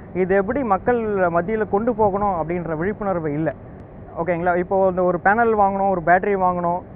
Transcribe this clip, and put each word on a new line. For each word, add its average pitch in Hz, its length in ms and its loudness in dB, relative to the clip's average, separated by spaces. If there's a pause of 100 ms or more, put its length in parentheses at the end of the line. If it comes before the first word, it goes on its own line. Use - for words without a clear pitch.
(140)
இது 185 220 2
எப்படி 208 280 0
மக்கள் 226 440 0
மத்தியில 190 640 0
கொண்டு 226 240 0
போகணும் 202 480 0
அப்படின்ற 160 360 -4
விழிப்புணர்வு 185 560 -2
இல்ல. 151 200 -2 (680)
ஓகேங்களா? 175 380 0
இப்போ 190 320 2
இந்த 185 140 0
ஒரு 180 200 2
panel 220 340 4
வாங்கணும், 196 320 2
ஒரு 180 160 0
battery 185 300 4 (100)
வாங்கணும், 175 360 0 (140)